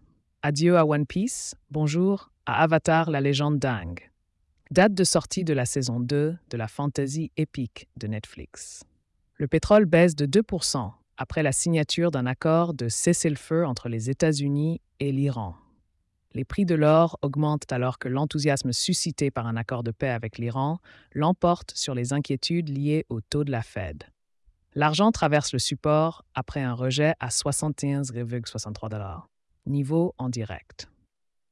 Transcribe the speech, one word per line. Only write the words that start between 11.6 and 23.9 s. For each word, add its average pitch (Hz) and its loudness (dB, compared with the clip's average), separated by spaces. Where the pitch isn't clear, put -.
d'un 131 0
accord 160 2
de 123 -4
cessez-le-feu 165 0
entre 127 -4
les 117 -4
États-Unis 147 0
et 139 -2
l'Iran. 123 -2
Les 135 -6
prix - -2
de 170 2
l'or 156 4
augmentent 147 0
alors 127 -2
que - -6
l'enthousiasme 139 0
suscité 147 -2
par 117 -4
un 113 -2
accord 117 -4
de 117 -4
paix 139 -4
avec 117 -6
l'Iran 131 -2
l'emporte 175 2
sur - -6
les 123 -2
inquiétudes 147 -2
liées 147 -2
au 113 -6
taux 147 -2
de 139 -4
la 113 -2
Fed. 85 -10